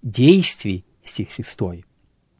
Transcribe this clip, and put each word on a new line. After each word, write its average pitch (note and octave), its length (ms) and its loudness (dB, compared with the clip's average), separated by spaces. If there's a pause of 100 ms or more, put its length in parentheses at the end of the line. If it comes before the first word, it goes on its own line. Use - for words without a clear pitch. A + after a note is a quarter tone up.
действий», A#2+ 840 2 (160)
стих - 300 -10
шестой. F2+ 520 -8 (560)